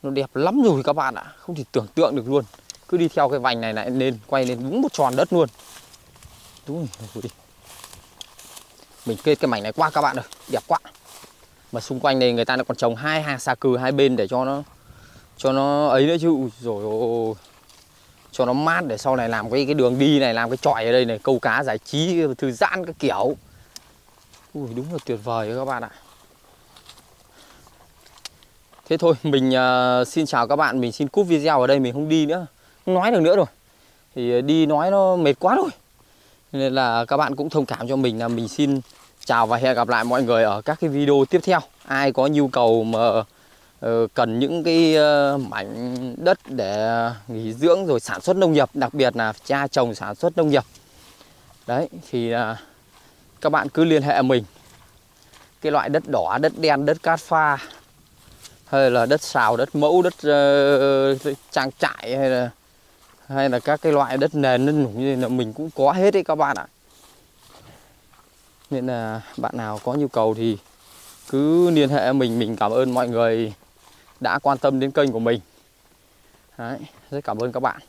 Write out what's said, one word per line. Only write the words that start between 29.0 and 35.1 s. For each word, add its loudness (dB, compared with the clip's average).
mình, 2
ờ, 2
xin -2
chào 0
các 2
bạn, 0
mình -2
xin -4
cúp 0
video 2
ở 4
đây, 4
mình -2
không -6
đi 2
nữa, -4
không 0
nói 2
được 2
nữa 6
rồi. 4
Thì, -2
ờ, 4
đi 4
nói 0
nó 4